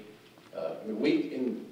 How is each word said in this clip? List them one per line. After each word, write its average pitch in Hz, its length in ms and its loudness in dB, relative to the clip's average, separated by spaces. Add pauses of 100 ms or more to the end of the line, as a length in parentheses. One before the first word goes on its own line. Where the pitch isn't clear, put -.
(560)
Uh, - 260 -2
I 104 60 -8
mean, 107 120 -2
we, 143 120 6
in 127 600 2